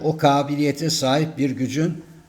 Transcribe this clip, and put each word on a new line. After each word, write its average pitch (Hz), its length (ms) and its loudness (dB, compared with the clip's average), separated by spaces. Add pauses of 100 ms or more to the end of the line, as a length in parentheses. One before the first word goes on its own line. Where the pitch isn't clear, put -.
o 156 140 0
kabiliyete 143 720 2
sahip 147 480 0
bir 135 120 0
gücün 131 540 -2 (260)